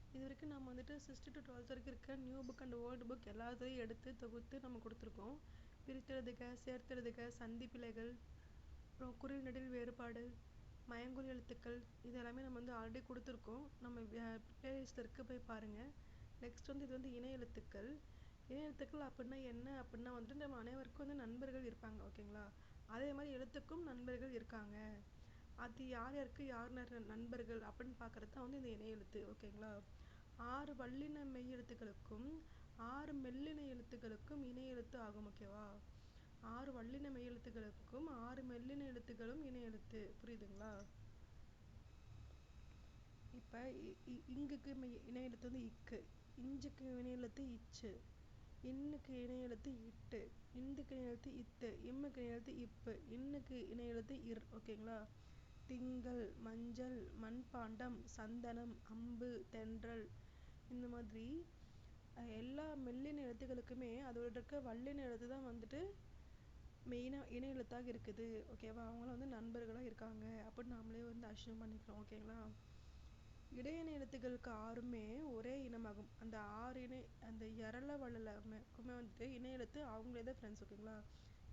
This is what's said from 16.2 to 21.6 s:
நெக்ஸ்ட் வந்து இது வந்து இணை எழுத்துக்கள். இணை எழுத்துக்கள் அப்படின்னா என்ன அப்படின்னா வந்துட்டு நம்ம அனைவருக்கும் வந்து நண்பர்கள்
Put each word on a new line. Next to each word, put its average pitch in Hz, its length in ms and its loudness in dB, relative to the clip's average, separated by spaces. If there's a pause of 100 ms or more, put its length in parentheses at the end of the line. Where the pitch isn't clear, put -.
நெக்ஸ்ட் 240 260 -2
வந்து 277 180 2
இது 254 80 0
வந்து 254 200 2
இணை 247 180 0
எழுத்துக்கள். 233 600 0 (580)
இணை 277 140 2
எழுத்துக்கள் 294 380 2
அப்படின்னா 262 440 0
என்ன 240 240 0 (100)
அப்படின்னா 240 340 0
வந்துட்டு 247 320 0
நம்ம 277 140 0
அனைவருக்கும் 254 480 0
வந்து 285 160 2
நண்பர்கள் 254 420 0